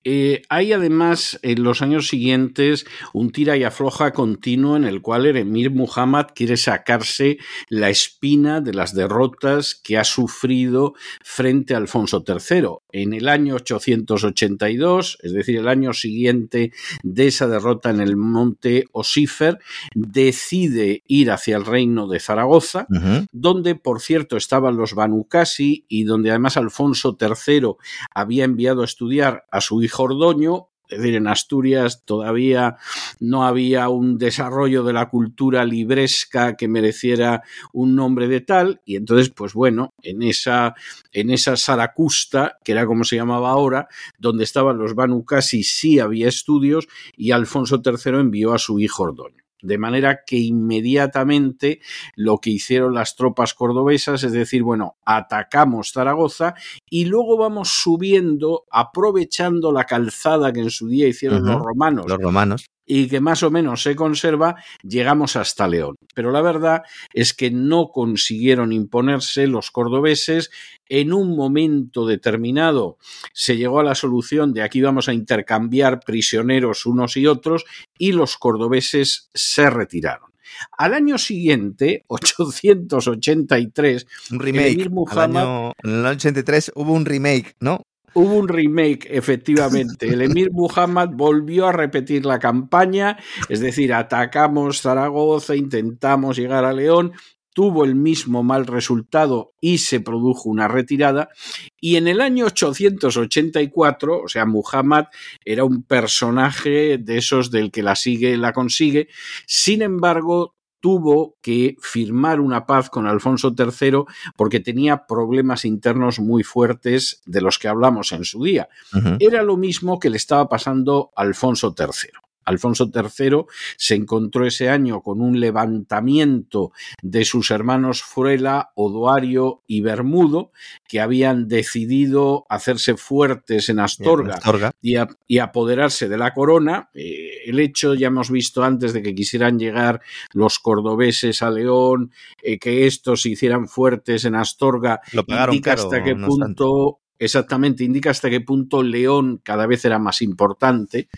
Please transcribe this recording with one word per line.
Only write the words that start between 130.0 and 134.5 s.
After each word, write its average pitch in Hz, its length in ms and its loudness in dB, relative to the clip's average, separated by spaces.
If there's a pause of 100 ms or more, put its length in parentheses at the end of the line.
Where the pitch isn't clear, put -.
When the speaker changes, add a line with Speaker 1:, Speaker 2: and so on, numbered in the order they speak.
Speaker 1:
que 110 140 -4
habían 127 480 0
decidido 135 1000 0
hacerse 113 480 -2
fuertes 131 720 0
en 107 100 0
Astorga 117 540 0
Speaker 2:
En 90 40 -8
Astorga. 107 320 2 (120)